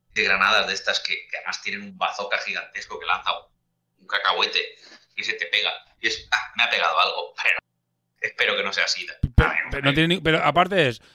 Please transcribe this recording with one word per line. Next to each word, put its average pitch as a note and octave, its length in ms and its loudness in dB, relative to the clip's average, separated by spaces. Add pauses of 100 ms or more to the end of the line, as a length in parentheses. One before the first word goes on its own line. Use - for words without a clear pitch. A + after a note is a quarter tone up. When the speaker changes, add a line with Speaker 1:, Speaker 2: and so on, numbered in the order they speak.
(140)
Speaker 1:
de G#2+ 100 0
granadas G2 440 4
de F#2+ 60 -2
estas - 280 -2
que, - 280 -6
que - 80 -8
además - 240 -8
tienen G2+ 220 -8
un F#2+ 140 -16
bazooka F#2+ 420 -2
gigantesco F2+ 600 -8
que - 60 -10
lanza F#2 320 0
un, - 640 -20
un - 60 -20
cacahuete F#2+ 520 0 (560)
que G#2 80 -8
se G#2+ 100 -2
te - 140 -6
pega?". G#2 240 0 (300)
Y A2+ 60 -2
es, - 240 -4
"Ah, - 260 0
me A#2+ 60 2
ha A2 80 2
pegado E2+ 280 2
algo", F#2+ 380 0
pero - 220 0 (640)
espero G#2+ 360 0
que G2 60 0
no G2 100 -4
sea F2+ 120 2
así. F2+ 200 -2 (300)
Speaker 2:
Pero, - 140 6
Speaker 1:
A D#2+ 40 -2
ver, D#2+ 160 0
Speaker 2:
pero C#3 140 -4
no C#3 100 4
tiene E3 220 4
ni, - 60 -4
pero D#3+ 220 2
aparte E3+ 460 4
es, A2+ 120 -6 (140)